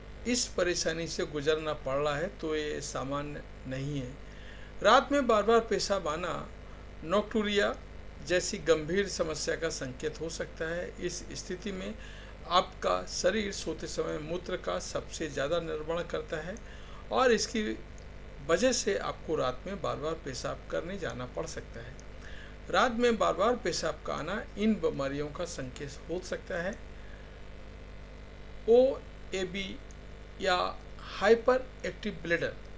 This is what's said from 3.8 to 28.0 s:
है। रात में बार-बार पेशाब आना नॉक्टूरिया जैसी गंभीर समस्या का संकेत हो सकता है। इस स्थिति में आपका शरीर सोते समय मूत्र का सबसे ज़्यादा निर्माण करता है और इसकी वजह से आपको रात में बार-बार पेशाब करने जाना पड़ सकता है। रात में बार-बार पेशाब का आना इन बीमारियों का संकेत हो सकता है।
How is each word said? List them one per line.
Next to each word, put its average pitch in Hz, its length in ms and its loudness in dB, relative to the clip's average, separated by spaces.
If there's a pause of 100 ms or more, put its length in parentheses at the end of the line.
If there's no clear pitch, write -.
है। 123 160 -6 (680)
रात 254 280 8
में 285 160 4
बार-बार 226 320 8
पेशाब 196 480 0
आना 151 420 -2 (540)
नॉक्टूरिया 208 720 2 (500)
जैसी 180 320 2
गंभीर 160 500 4
समस्या 160 480 -2
का 160 140 -2
संकेत 147 500 -4
हो - 100 -2
सकता 170 460 -4
है। 180 240 -6
इस 175 320 -4
स्थिति 180 400 -6
में 190 240 -6 (520)
आपका 180 580 2
शरीर 196 460 2
सोते 165 360 -4
समय 165 300 -2
मूत्र 170 400 -4
का 180 220 -2
सबसे - 480 -4
ज़्यादा 143 320 0
निर्माण 160 440 -2
करता 160 340 -4
है 170 180 -4 (560)
और 240 200 6
इसकी 214 460 2 (720)
वजह 190 240 6
से - 260 2
आपको - 380 -2
रात 127 300 2
में 190 160 -6
बार-बार 131 320 -2
पेशाब 139 460 -6 (120)
करने 165 260 -2
जाना 127 280 -4
पड़ 160 200 -4
सकता - 360 -8
है। 120 120 -10 (760)
रात 208 220 6
में 233 260 4
बार-बार 185 380 4
पेशाब - 500 0
का - 80 -2
आना 156 320 -4 (120)
इन 214 180 6
बीमारियों 147 560 0
का 170 140 -4
संकेत 139 540 -6 (100)
हो 170 100 0
सकता 180 420 -4
है। 190 280 -4 (1800)